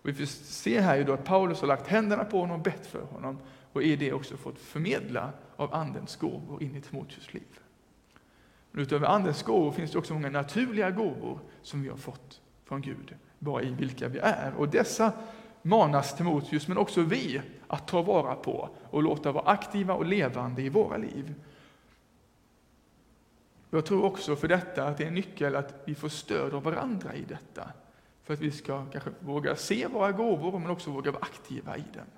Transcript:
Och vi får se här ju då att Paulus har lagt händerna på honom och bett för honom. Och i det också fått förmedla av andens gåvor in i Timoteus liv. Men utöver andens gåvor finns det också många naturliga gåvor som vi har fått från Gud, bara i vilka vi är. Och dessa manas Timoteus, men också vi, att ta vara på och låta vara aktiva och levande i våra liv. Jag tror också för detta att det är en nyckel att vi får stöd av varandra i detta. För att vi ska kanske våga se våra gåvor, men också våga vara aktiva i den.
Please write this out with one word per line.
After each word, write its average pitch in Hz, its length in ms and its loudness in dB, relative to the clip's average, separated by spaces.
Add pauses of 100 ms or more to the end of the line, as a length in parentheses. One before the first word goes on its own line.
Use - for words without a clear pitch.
Och 143 80 -2
vi 143 40 -2
får 143 120 -4
se - 540 0
här 170 180 6
ju 143 60 4
då 139 100 2
att 139 120 -2
Paulus 185 360 4
har 143 60 0
lagt 135 200 2
händerna 208 380 2
på 208 140 0
honom 170 180 -2
och 160 60 -6
bett - 240 -2
för - 140 -8
honom. 135 380 -10 (340)
Och 139 100 0
i 151 120 6
det 143 180 0
också 135 240 -6
fått - 220 -12
förmedla 143 720 -4 (260)
av - 180 -4
andens 156 420 -6
gåvor 143 480 -6
in 143 120 -6
i 139 60 -10
Timoteus - 520 -12
liv. - 260 -14 (1120)
Men 143 100 -4
utöver 143 260 2
andens 180 360 4
gåvor 156 280 4
finns 160 200 -4
det 160 60 0
också 160 160 -2
många 147 160 -2
naturliga 190 600 0
gåvor 160 480 -2 (220)
som 143 220 -6
vi 135 60 -6
har 123 80 -8
fått - 440 -14 (240)
från - 160 -6
Gud, - 340 -10 (240)
bara 143 220 0
i 131 80 0
vilka 127 380 -2
vi 123 120 -4
är. - 340 2
Och 147 160 0
dessa - 420 4 (500)
manas 156 540 6
Timoteus, 151 520 0
men 185 100 0
också 202 240 4
vi, 165 400 2 (260)
att - 200 -4
ta 175 140 4
vara 160 340 4
på - 340 -4 (200)
och 151 140 4
låta 156 280 2
vara 147 140 0
aktiva 196 480 2
och 160 120 0
levande 127 560 0
i 135 80 -2
våra 143 280 4
liv. 147 360 -6 (2250)
Jag 160 160 2
tror 196 180 4
också 190 320 0
för 156 120 0
detta 165 400 2
att 147 100 -2
det 151 60 -2
är 127 40 -2
en 165 80 -4
nyckel 143 400 -2
att 139 200 -4 (100)
vi 147 100 -4
får 151 140 -6
stöd 143 440 -2
av 139 100 -4
varandra 196 520 -2
i 185 60 -8
detta. - 500 -12 (520)
För 151 100 -4
att 147 60 -4
vi 151 120 0
ska 139 340 -6
kanske 143 240 -8 (100)
våga 143 360 0
se 233 320 0
våra 202 240 4
gåvor, 185 480 2
men 165 120 -2
också 170 200 -4
våga 139 200 0
vara - 120 -6
aktiva - 540 -8
i 147 60 -8 (100)
den. - 120 -14 (120)